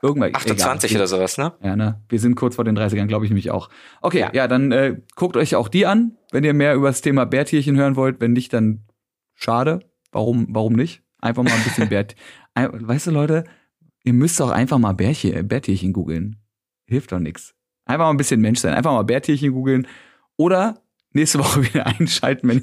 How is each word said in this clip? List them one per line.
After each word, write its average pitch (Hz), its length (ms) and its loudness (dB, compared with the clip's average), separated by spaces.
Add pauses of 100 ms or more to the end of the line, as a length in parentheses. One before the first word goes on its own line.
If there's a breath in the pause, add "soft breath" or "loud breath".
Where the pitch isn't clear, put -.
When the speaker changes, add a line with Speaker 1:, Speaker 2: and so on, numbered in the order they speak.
Speaker 1:
Irgendwann, 127 340 0
Speaker 2:
achtundzwanzig 107 560 -2
Speaker 1:
egal. 107 100 2
Speaker 2:
oder 95 60 2
sowas, 92 300 -2
ne? 156 160 -4 (100)
Speaker 1:
Ja, 95 120 -2
ne? 107 340 -2
Wir 117 100 0
sind 120 160 2
kurz 123 200 -2
vor 117 100 -2
den 110 100 2
dreißigern, 104 340 0
glaub 107 140 0
ich 104 60 -2
nämlich 98 220 0
auch. 101 180 -6 (320 loud breath)
Okay, 165 180 0
Speaker 2:
Ja. - 140 -2
Speaker 1:
ja, 131 140 2
dann, 131 240 2
äh, 131 300 0 (140)
guckt 180 220 -2
euch - 180 2
auch 113 120 0
die - 180 2
an, 226 320 2 (140)
wenn 139 140 0
ihr 147 80 2
mehr 147 220 4
über 139 120 2
das 131 140 0
Thema 139 240 2
Bärtierchen 139 500 0
hören 139 220 2
wollt. 131 240 0
Wenn 117 120 2
nicht, 123 200 -2
dann 110 320 0 (480)
schade. 135 460 -2 (320)
Warum, 113 380 0
warum 113 240 0
nicht? 139 300 -2 (160)
Einfach 117 240 -2
mal 123 100 0
ein 113 100 0
bisschen 113 260 -2
Speaker 2:
<laughs> - 0 -
Speaker 1:
Bärt-, 101 260 -2 (380 loud breath)
ein-, 123 160 -2 (160)
weißt 123 220 -2
du, 170 40 -2
Leute, 156 320 0 (600 soft breath)
ihr 123 100 2
müsst 139 280 2
auch 127 100 0
einfach 127 260 0
mal 107 160 2
Bärche-, 95 500 -2
Bärtierchen 98 500 -2
googeln. 90 440 -4 (480)
Hilft 127 280 -4
doch 92 60 -4
nix. 80 340 -8 (320)
Einfach 156 200 -2
mal 160 60 2
ein 143 60 2
bisschen 139 240 0
Mensch 107 180 2
sein. 80 140 0
Einfach 139 200 0
mal 110 100 0
Bärtierchen 135 480 0
googeln. 131 360 0 (500 loud breath)
Oder 190 440 2 (300)
nächste 151 280 0
Woche 143 240 2
<laughs> 110 100 -2
wieder 143 120 -2
einschalten, 131 640 0
wenn 120 120 4